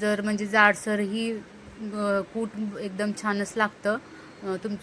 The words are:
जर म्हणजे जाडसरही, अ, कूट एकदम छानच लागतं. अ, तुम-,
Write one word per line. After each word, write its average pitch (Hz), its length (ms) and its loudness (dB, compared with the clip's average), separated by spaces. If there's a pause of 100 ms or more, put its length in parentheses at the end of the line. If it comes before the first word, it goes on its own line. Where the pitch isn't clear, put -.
जर 208 200 2
म्हणजे 208 260 0
जाडसरही, 208 840 4 (480)
अ, 202 400 0 (140)
कूट 226 140 -2 (320)
एकदम 208 300 -2 (120)
छानच 202 340 0
लागतं. 214 400 0 (460)
अ, 202 40 -6 (180)
तुम-, 208 180 -4